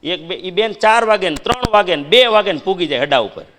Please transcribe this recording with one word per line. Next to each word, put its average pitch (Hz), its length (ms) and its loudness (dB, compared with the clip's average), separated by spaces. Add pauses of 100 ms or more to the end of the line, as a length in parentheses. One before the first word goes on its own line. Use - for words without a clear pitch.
એક 170 140 -6
બે, 170 120 -10
ઈ 185 160 -10
બેન 208 220 -2
ચાર 220 320 2
વાગે 202 260 0
ને 151 60 -6
ત્રણ - 340 -6
વાગે 190 260 2
ને 147 60 -6
બે 220 240 4
વાગે 214 260 2
ને 151 120 -4
પૂગી 180 220 -2
જાય 139 140 -2
હડા 143 180 2
ઉપર. 101 260 -6 (140)